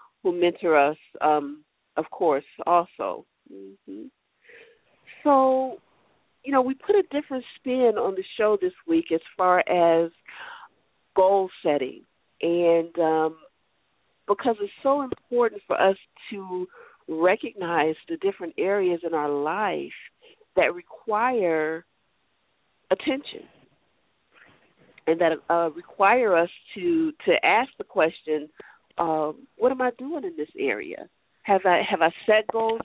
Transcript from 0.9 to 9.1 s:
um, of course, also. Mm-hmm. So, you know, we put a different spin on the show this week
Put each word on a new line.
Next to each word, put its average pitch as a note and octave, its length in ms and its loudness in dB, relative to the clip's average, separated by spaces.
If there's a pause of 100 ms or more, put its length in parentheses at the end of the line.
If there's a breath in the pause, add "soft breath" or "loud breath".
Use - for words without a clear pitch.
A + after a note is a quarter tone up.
um, D3+ 440 -2 (340)
of D#3 120 -6
course, D3 340 -2 (220)
also. E3+ 600 -2 (260)
Mm-hmm. G3 520 -18 (1160 soft breath)
So, C4 560 2 (640)
you C4+ 100 -6
know, C4 100 4
we C4 120 -2
put - 220 0
a F#4+ 140 4
different C#4 340 -6 (120)
spin B3 420 0
on G3 160 -2
the F#3+ 100 -6 (140)
show G#3+ 200 2
this F3+ 140 -2 (140)
week E3 260 0